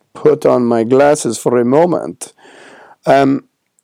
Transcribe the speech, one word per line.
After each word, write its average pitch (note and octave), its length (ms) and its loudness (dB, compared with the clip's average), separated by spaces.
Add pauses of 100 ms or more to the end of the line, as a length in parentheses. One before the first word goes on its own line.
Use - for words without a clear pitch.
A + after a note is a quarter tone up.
(140)
put C#3+ 320 0
on B2+ 180 2
my A#2 180 0
glasses C3 560 0
for B2 200 -2
a A#2+ 60 0
moment. C#3 680 -2 (720)
Um, C#3 400 0 (400)